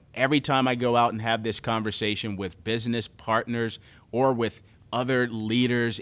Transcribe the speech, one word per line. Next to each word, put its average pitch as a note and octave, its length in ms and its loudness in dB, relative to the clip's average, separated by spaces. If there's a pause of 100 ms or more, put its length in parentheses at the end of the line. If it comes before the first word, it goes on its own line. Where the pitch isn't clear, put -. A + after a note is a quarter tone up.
(140)
every C3+ 260 2
time C3+ 280 2
I B2+ 80 2
go A#2+ 200 2
out A#2+ 160 4
and A2 100 -6
have A2+ 220 0
this A2 160 -2
conversation G#2+ 800 -2
with F#2 260 -8
business A#2 440 -2
partners A#2 680 -2 (340)
or C3 220 4
with A2+ 300 -2 (280)
other B2 360 0
leaders A#2 760 0